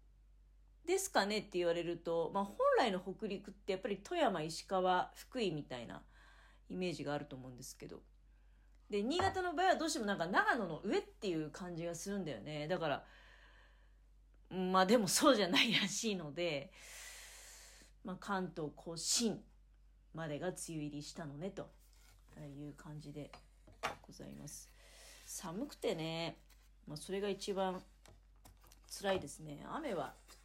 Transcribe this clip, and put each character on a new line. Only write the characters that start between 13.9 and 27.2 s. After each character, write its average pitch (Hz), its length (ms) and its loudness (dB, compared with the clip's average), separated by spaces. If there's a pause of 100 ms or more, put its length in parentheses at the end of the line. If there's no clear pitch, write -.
う 175 60 -8
ん、 185 160 2
ま 185 80 8
あ、 185 60 8
で 214 100 8
も 196 120 4
そ 277 240 8
う 226 40 8
じ 202 80 6
ゃ 165 40 4
な 277 140 6
い 226 120 4
ら 202 120 4
し 220 260 -2
い 190 40 0
の 151 160 -6
で、 151 400 -2 (1300)
ま 185 120 -8
あ、 - 40 -6
関 185 380 -2
東 151 180 -2
甲 170 220 -10
信 208 420 2 (760)
ま 160 120 -6
で 147 120 -4
が 170 100 -2
梅 180 80 -4 (140)
雨 156 140 -6
入 147 60 -6
り 147 120 -6
し - 100 -12
た 165 140 -10
の 143 100 -10
ね、 185 140 -6
と - 180 -10 (720)
い 147 260 -12
う 143 60 -10
感 151 260 -12
じ 147 140 -10
で 147 180 -10 (680)
ご - 140 -18
ざ 139 100 -12
い - 100 -12
ま 143 140 -12
す。 - 220 -14 (560)
寒 190 400 -6
く - 100 -14
て 208 180 0
ね、 165 440 -2 (480)
ま - 80 -8
あ、 - 20 -6
そ 185 160 -8
れ 196 80 0